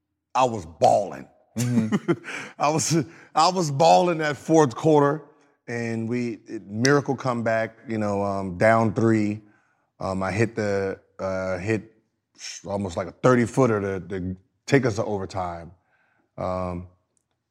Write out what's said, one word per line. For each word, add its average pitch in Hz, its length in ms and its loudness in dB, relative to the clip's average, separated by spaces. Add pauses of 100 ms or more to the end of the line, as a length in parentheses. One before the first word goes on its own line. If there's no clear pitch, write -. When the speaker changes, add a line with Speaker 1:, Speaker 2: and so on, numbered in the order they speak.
(340)
Speaker 1:
I 123 120 2
was 113 200 -4
balling. 82 640 0 (300)
Speaker 2:
Mm-hmm. 117 540 0 (240)
Speaker 1:
<laughs> - 240 -16
I 147 100 2
was, 156 280 0 (360)
I 160 160 4
was 180 220 -2
balling 175 460 4
that 151 180 -2
fourth 156 400 4
quarter, 151 480 4 (440)
and 113 420 -6
we, 120 380 -4
it, 101 200 -12
miracle 131 480 2
comeback, 113 640 -2 (100)
you 113 100 -6
know, 104 240 -2
um, 98 360 -6
down 110 360 4
three. 107 480 0 (600)
Um, 95 200 -6
I 95 120 -2
hit 107 220 -2
the, 98 440 -4 (200)
uh, 95 400 -6
hit 104 340 -6 (720)
almost 98 300 -6
like 95 100 -6
a 85 60 -14
thirty 123 320 4
footer 113 340 2
to, 95 280 -4
to 92 280 -8 (300)
take 131 200 2
us 110 120 -2
to 107 80 -4
overtime. 90 640 -8 (680)
Um, 92 500 -6 (640)